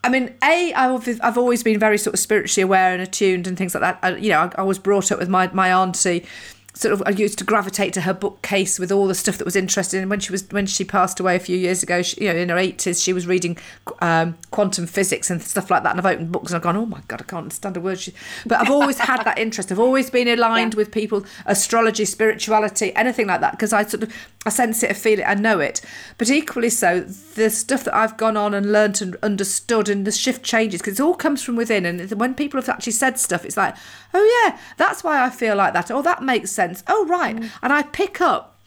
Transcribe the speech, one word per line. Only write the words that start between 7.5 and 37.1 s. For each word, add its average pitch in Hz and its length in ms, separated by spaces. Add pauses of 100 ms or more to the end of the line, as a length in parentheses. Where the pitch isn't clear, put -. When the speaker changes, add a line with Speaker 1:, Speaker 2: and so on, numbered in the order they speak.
Speaker 1:
to 185 80
her 185 120
bookcase - 680
with 180 120
all 196 160
the 185 80
stuff - 220
that - 80
was 180 100
interesting. 190 460
And 190 80
when 202 100
she 185 140
was, 190 180
when 202 140
she 196 180
passed 190 380
away 180 160
a - 20
few 180 160
years 180 260
ago, 180 200
she, - 240
you 180 80
know, 165 40
in 175 120
her 170 80
eighties, 185 440
she 185 120
was 180 120
reading, 175 320 (440)
um, 165 360 (140)
quantum 196 340
physics - 440
and 170 120
stuff - 300
like 170 120
that. 170 80
And 180 100
I've 185 40
opened 165 280
books - 180
and 175 60
I've 165 60
gone, 175 120
"Oh 220 100
my - 220
God, - 140
I - 20
can't 170 200
understand 185 340
a - 20
word." 185 200
She... - 140 (320)
but 226 140
I've 240 100
always 277 300
had 233 240
that - 160
interest. 214 320
I've 185 80
always 262 300
been 247 180
aligned 226 460
Speaker 2:
Yeah. 214 60
Speaker 1:
with 214 120
people, 214 340 (200)
astrology, 220 580
spirituality, 214 880
anything 226 340
like 180 120
that, - 180
'cause 214 140
I 214 140
sort 220 180
of, 220 100 (320)
I 220 40
sense 226 340
it, - 80
I - 40
feel 214 240
it, - 40
I 202 120
know 202 260
it. - 180 (380)
But 233 120
equally 269 400
so, 180 300 (360)
the 220 160
stuff - 340
that - 100
I've 220 220
gone 220 180
on 208 180
and 202 200
learnt 208 260
and 185 240
understood 202 640
and 202 180
the 214 60
shift 254 320
changes, 220 380
'cause 202 180
it 269 40
all 349 120
comes 294 260
from 240 140
within. 220 300
And 175 340
when 254 160
people 285 240
have 254 80
actually - 260
said 262 240
stuff, - 280
it's - 100
like, 196 200 (380)
"Oh 440 320
yeah, - 120 (180)
that's 359 300
why 294 180
I 254 60
feel 226 260
like 196 160
that." 170 180
"Oh, 254 120
that 339 200
makes 247 300
sense. 185 140 (220)
Oh, 415 200
right." 311 280